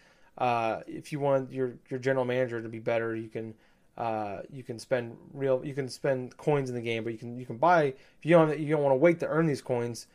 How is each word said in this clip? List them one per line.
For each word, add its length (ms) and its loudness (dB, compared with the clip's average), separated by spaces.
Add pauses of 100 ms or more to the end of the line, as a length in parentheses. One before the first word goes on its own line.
(380)
uh, 480 0
if 260 -14
you 80 -6
want 320 0
your, 220 -4 (160)
your 100 -6
general 240 0
manager 380 -2
to 80 -10
be 80 -10
better, 380 -2
you 140 -8
can, 260 -10 (420)
uh, 440 -4 (100)
you 100 -14
can 160 -10
spend 400 -4 (160)
real, 320 0
you 80 -8
can 160 -6
spend 480 -4
coins 320 2
in 60 -6
the 60 -6
game, 220 -2
but 80 -4
you 60 -8
can, 180 -12
you 120 -12
can 100 -8
buy, 280 6
if 100 -2 (260)
you 140 6
don't, 240 6
you 100 -4
don't 140 2
wanna 120 6
wait 260 6
to 60 -2
earn 200 2
these 140 0
coins, 540 -4